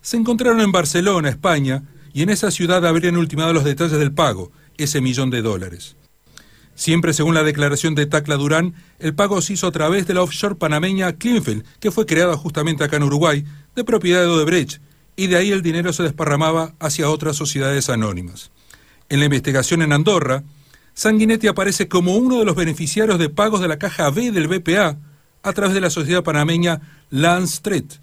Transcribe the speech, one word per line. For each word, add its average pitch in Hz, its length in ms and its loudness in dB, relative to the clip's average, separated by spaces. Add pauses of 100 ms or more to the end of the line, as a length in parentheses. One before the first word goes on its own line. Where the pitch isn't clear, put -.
se - 160 -4
encontraron 233 420 2
en 196 140 4
Barcelona, 175 560 2
España, 139 540 0 (280)
y 139 100 -4
en 180 80 0
esa 202 220 0
ciudad 175 340 0
habrían 170 300 2
ultimado 165 380 0
los 151 100 2
detalles 151 340 0
del 147 140 0
pago, 120 400 -2 (260)
ese 147 220 -2
millón 127 300 -2
de 123 120 -2
dólares. 92 540 -6 (800)
Siempre 165 400 0
según 156 200 0
la 156 100 2
declaración 147 520 0
de 147 120 0
Tacla 147 280 -2
Durán, 160 380 0 (260)
el 156 160 -4
pago 202 260 0
se 202 120 -6
hizo 185 140 -2
a 170 40 0
través 170 340 0
de 185 100 -2
la 180 60 2
offshore 190 340 -4
panameña 175 580 -2
Clinfield, 165 500 -2 (160)
que 208 120 0
fue 220 140 0
creada 170 300 2
justamente 151 480 -2
acá 147 140 -2
en 147 60 2
Uruguay, 147 420 2 (280)
de 240 120 -4
propiedad 180 360 2
de 175 60 4
Odebrecht, 165 540 0 (340)
y 190 120 -2
de 180 100 4
ahí 196 140 2
el 190 100 0
dinero 170 320 -2
se 175 100 -2
desparramaba 160 760 0
hacia 151 300 -2
otras 151 280 -2
sociedades 139 520 -2
anónimas. 95 640 -6 (560)
En 143 120 0
la 147 60 4
investigación 139 560 0
en 151 120 2
Andorra, 143 500 2 (500)
Sanguinetti 220 540 2
aparece 196 400 0
como 180 300 2
uno 254 220 2
de 214 60 4
los 170 100 2
beneficiarios 175 640 0
de 160 120 0
pagos 208 320 0
de 175 80 0
la 151 100 -4
caja 165 300 -2
B 226 220 -2
del 165 180 0
B 185 100 -2
P 175 180 0
A 170 200 0 (460)
a - 100 -4
través 196 200 0
de 190 80 0
la 175 80 0
sociedad 170 340 0
panameña 165 580 0 (300)
Lance 170 440 0
Street. 180 300 -4 (180)